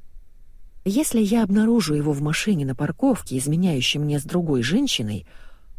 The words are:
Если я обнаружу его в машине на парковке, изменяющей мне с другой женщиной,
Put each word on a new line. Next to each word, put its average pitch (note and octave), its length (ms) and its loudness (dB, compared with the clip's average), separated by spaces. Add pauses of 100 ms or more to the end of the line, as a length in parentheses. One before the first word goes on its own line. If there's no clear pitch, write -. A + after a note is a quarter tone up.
(880)
Если A#3 320 0
я A3 220 4
обнаружу G#3+ 540 2
его D3 180 2
в C#3 80 -4
машине D#3 420 0
на C3 120 -2
парковке, D#3+ 640 0
изменяющей D3+ 600 0
мне D3 200 0
с C#3 40 -6
другой D#3 380 0
женщиной, A#2+ 640 0 (520)